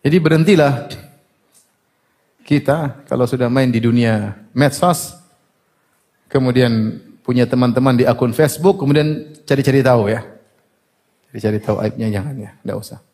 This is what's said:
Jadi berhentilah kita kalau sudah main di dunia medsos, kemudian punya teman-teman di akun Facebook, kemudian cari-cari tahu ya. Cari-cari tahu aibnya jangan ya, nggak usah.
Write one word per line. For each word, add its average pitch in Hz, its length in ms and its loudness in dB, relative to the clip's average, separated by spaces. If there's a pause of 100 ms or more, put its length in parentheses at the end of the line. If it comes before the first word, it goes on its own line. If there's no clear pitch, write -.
Jadi 151 200 2
berhentilah 156 640 2 (1600)
kita 147 640 -2
kalau 123 160 0
sudah 123 240 -2
main 131 240 2
di 113 80 0
dunia 113 560 0 (160)
medsos, 143 640 0 (1120)
kemudian 123 720 0 (200)
punya 123 220 0
teman-teman 123 560 2
di 123 80 2
akun 127 240 0
Facebook, 160 480 0
kemudian 151 640 -2
cari-cari 135 400 2
tahu 120 240 2
ya. 110 160 -4 (1040)
Cari-cari 107 320 -4
tahu 107 240 -4
aibnya 110 240 -4
jangan 107 320 -6
ya, 104 240 -16
nggak 104 160 -8
usah. - 240 -18 (100)